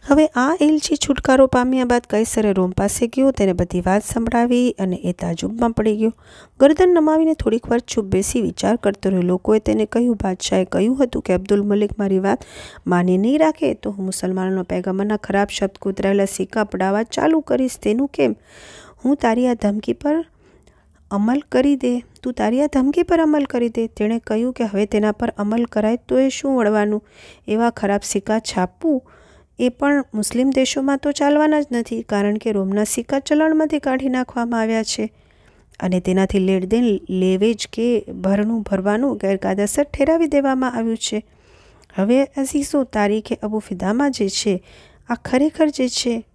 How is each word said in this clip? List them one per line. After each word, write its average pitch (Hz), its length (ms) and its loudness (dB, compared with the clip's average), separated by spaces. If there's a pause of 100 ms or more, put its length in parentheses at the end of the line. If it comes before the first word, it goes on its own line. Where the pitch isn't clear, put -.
હવે 302 200 6
આ 277 340 0
એલચી 302 340 2
છુટકારો 262 520 2
પામ્યા 254 380 2
બાદ 240 240 2
કૈસરે 214 440 0
રોમ 185 180 2
પાસે 202 360 -2
ગયો, 262 240 2
તેને 196 220 2
બધી 180 280 -2
વાત 190 220 2 (100)
સંભળાવી 240 580 2
અને 185 240 -2
એ - 160 -4
તાજુબમાં 220 600 -4
પડી 220 260 0
ગયો. 220 140 0 (480)
ગરદન 311 300 6
નમાવીને 320 440 4
થોડીક 226 360 -2
વાર 240 100 2
ચૂપ - 260 -4
બેસી 196 360 0
વિચાર 196 340 0
કરતો 202 340 -2
રહ્યો. 185 120 2
લોકોએ 185 380 2
તેને 214 260 0
કહ્યું, 240 380 0
"બાદશાહે 190 420 0
કહ્યું 233 380 0
હતું - 180 -2
કે - 120 0
અબ્દુલ 202 300 0
મલિક 208 360 0
મારી 196 200 0
વાત 202 260 -2 (420)
માની 180 300 2
નહીં 247 220 2
રાખે 311 340 2
તો 214 180 -8
હું 196 140 -6
મુસલમાનોના 185 580 -2
પૈગંબરના 190 540 -2
ખરાબ 202 340 0
શબ્દ - 280 -4
કોતરાયેલા 196 460 0
સિક્કા 196 380 -4
પડાવવા 196 400 -2
ચાલુ 320 360 0
કરીશ. 262 400 -2
તેનું 233 280 0
કેમ? 233 280 0 (680)
હું 269 100 2
તારી 240 320 0
આ 247 60 2
ધમકી 214 400 -2
પર 311 320 -2 (840)
અમલ 214 280 2 (120)
કરી 277 240 2
દે, 247 240 -2 (240)
તું 254 100 -4
તારી 240 280 0
આ 302 60 2
ધમકી 285 360 2
પર 339 160 2
અમલ 302 240 2
કરી 240 260 -2
દે." 226 180 -4
તેણે 220 320 -2
કહ્યું 233 340 -2
કે 247 100 -4
હવે 208 220 0
તેના 214 260 0
પર 226 260 -2
અમલ 220 280 0
કરાય 220 320 0
તો 254 220 0
એ 269 100 4
શું 269 280 -2
વળવાનું? 214 460 0 (440)
એવા 226 220 2
ખરાબ 202 340 -2
સિક્કા 214 360 -2
છાપવું 254 640 -2 (560)
એ 247 100 2
પણ 285 440 0
મુસ્લિમ 233 360 -2
દેશોમાં 269 480 0
તો 285 140 -2
ચાલવાના 294 500 2
જ 285 100 -2
નથી, 233 300 -4
કારણ 208 360 -2
કે 220 140 -4
રોમના 202 320 0
સિક્કા 240 360 -2
ચલણમાંથી 311 600 2
કાઢી 262 300 -2
નાખવામાં 240 520 -2
આવ્યા 220 220 0
છે 214 300 -6 (680)
અને 180 200 0
તેનાથી 190 400 0
લેણદેણ, 190 440 0 (260)
લેવેજ 190 640 0
કે 233 320 -2 (180)
ભરણું 208 380 0
ભરવાનું 208 560 -2
ગેરકાયદેસર 196 680 -2
ઠેરાવી 311 440 0
દેવામાં 269 480 0
આવ્યું 226 220 -2
છે. - 280 -6 (680)
હવે 240 300 4
અઝીઝો, 277 580 -2
તારીખે 208 520 -2
અબુ 214 240 -4
ફિદામાં 208 520 -2
જે 208 180 -2
છે, 190 340 -2 (460)
આ 240 60 -2
ખરેખર 302 520 0
જે 269 220 -2
છે 233 460 -4